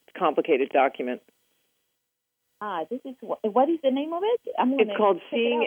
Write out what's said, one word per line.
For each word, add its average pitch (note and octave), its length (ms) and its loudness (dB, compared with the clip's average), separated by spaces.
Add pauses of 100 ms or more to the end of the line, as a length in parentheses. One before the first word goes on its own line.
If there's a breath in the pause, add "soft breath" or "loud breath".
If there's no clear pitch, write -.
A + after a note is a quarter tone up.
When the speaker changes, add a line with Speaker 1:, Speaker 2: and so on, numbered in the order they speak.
(180)
Speaker 1:
complicated D3+ 540 0
document. C3 500 0 (1400)
Speaker 2:
Ah, F#3+ 300 -6
this B3+ 140 -6
is C4 180 -12
wh-, F#3+ 220 -8
what B3 260 2
is E4 120 0
the C4+ 80 2
name C#4+ 220 -2
of E4+ 120 -6
it? A4+ 340 -2
I'm B3+ 160 2
Speaker 1:
It's B3 140 4
Speaker 2:
gonna G3+ 100 -6
Speaker 1:
called G3+ 180 4 (140)
Speaker 2:
check - 20 -20
it - 40 -4
Speaker 1:
Seeing A#3+ 300 0